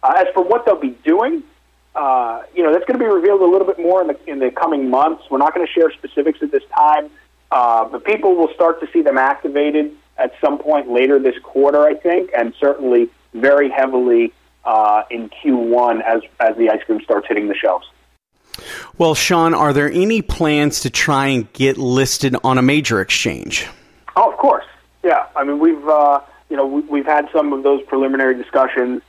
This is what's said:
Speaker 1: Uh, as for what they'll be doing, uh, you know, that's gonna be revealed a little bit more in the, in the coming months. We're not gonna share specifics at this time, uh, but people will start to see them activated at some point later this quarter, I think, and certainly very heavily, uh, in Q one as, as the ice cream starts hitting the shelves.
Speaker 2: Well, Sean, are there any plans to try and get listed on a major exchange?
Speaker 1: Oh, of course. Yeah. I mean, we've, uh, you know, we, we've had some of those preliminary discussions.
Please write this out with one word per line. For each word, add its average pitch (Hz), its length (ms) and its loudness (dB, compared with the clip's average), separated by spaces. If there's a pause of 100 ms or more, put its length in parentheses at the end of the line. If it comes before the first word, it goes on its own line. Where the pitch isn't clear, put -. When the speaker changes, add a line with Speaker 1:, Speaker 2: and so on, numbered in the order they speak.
Speaker 1:
Uh, 135 140 0
as 185 180 2
for 185 80 0
what 214 240 0
they'll 208 80 4
be 135 300 -6
doing, 240 400 0 (500)
uh, 127 480 -2 (100)
you 175 120 0
know, 156 80 2
that's 175 120 2
gonna 254 140 -2
be 247 60 0
revealed 196 380 2
a 180 40 4
little 185 200 4
bit 190 120 -2
more 175 220 0
in 170 80 -2
the, 147 100 -6 (100)
in 143 120 -8
the 127 100 0
coming 143 400 -2
months. 151 400 0
We're 135 80 -2
not 151 160 0
gonna 175 140 -2
share 165 240 0
specifics 147 500 -4
at 147 80 -6
this 139 140 -2 (120)
time, 151 340 2 (420)
uh, 120 320 2
but 117 200 -12
people 202 300 2
will 165 200 0
start 165 260 0
to 156 120 -10
see 165 100 2
them 139 160 -2
activated 147 760 -2 (260)
at 131 160 -4 (100)
some 143 140 0
point 147 320 -2
later 131 280 2
this 131 240 0
quarter, 143 420 2
I 151 100 4
think, 180 420 -2
and 117 240 -2
certainly 127 480 2 (240)
very 139 380 2
heavily, 123 640 2 (320)
uh, 107 460 2
in 117 200 -10
Q 139 260 -2
one 117 460 0
as, 113 180 0 (180)
as 113 180 0
the 113 120 2
ice 104 160 -2
cream 107 160 -4
starts 104 260 -2
hitting 104 220 -4
the 101 60 -4
shelves. 92 320 -2 (1120)
Speaker 2:
Well, 160 160 2
Sean, 165 400 2
are 147 180 0
there 143 180 0
any 208 320 0
plans 147 580 -2
to 127 100 -6
try 139 360 0
and 127 260 -2
get 131 260 0
listed 131 680 -2
on 127 140 2
a 127 40 2
major 131 380 2
exchange? - 680 -4 (500)
Speaker 1:
Oh, 214 140 4
of - 80 -14
course. - 260 0 (380)
Yeah. 156 320 0
I 143 100 -4
mean, 143 140 -4
we've, 151 300 0
uh, 147 320 4 (300)
you 156 60 -6
know, 139 100 0
we, 139 160 -4
we've 143 240 -4
had 147 260 0
some 147 200 0
of 135 100 -6
those 139 220 2
preliminary 135 500 0
discussions. 123 760 -2